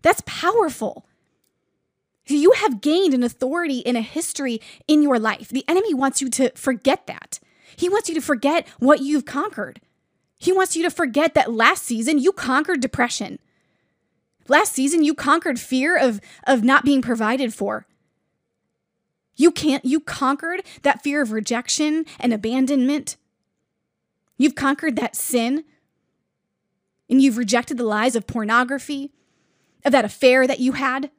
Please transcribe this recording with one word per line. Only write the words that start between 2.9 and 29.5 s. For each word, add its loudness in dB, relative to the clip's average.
an 2
authority -4
and 0
a -2
history -6
in 6
your 4
life. -4
The -4
enemy 2
wants 0
you -4
to 0
forget -2
that. -14
He -2
wants 0
you -6
to -2
forget 0
what 4
you've -2
conquered. -8
He 0
wants 2
you -2
to 0
forget 0
that 2
last 2
season 0
you 2
conquered -2
depression. -4
Last 4
season, 2
you 2
conquered 0
fear 0
of, 0
of 2
not 4
being 4
provided -2
for. -8
You 4
can't, -2
you 0
conquered -4
that -2
fear -2
of -2
rejection -2
and 0
abandonment. 0
You've 2
conquered -2
that -4
sin. -2
And 4
you've 4
rejected -2
the -4
lies 0
of -2
pornography, -2